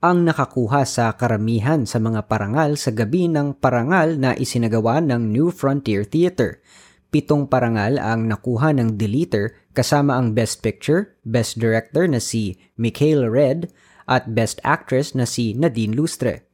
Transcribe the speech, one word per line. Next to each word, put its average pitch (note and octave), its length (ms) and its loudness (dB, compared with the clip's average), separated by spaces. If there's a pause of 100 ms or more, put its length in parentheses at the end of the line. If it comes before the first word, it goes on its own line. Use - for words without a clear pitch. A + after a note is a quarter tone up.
ang F3 240 4
nakakuha C3+ 560 0
sa A#2 320 -2
karamihan A2+ 720 0
sa - 80 -8
mga A2+ 320 -2
parangal C#3+ 480 0
sa C3+ 160 -4
gabi B2 400 0
ng C#3+ 240 0
parangal D3+ 640 2
na C3 160 2
isinagawa A#2 640 0
ng A#2+ 320 0
New C3+ 160 2
Frontier C#3 560 -2
Theater. D#3+ 560 0 (480)
Pitong C#3+ 400 0
parangal A#2+ 540 0
ang A2+ 260 -2
nakuha B2 480 0
ng A2+ 240 0
Deleter A2 560 -2 (160)
kasama C#3+ 460 0
ang A#2+ 180 0
Best A2+ 240 -2
Picture, D#3+ 640 -2
Best A2+ 320 -2
Director A2+ 540 0
na C3 100 2
si G#2+ 380 -4 (180)
Mikhail B2+ 560 2
Red C#3+ 400 0 (320)
at B2+ 300 -2
Best A2+ 340 0
Actress C3+ 480 -2
na B2+ 80 0
si A#2 320 -2
Nadine A#2 400 0
Lustre. C3 580 -4